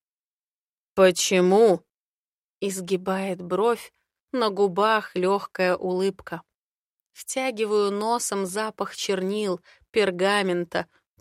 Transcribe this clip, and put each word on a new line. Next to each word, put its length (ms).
«Почему?» 880
изгибает 800
бровь, 540
на 180
губах 640
лёгкая 600
улыбка. 680
Втягиваю 800
носом 540
запах 500
чернил, 680
пергамента, 960